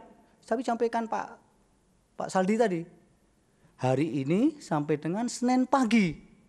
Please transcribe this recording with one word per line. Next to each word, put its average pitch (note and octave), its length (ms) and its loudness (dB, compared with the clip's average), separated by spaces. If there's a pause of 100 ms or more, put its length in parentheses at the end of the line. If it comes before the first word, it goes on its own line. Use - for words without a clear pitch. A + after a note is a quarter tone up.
(380)
saya A#3 240 -4
sampaikan A#3 480 -2
Pak, G#3+ 160 -4 (880)
Pak - 160 -8
Saldi F#3+ 240 2
tadi. G3+ 280 2 (920)
Hari C3+ 480 0
ini G3 400 0
sampai D3+ 400 -2
dengan G3 240 -4
Senin B3+ 400 0
pagi. G#3+ 480 4 (340)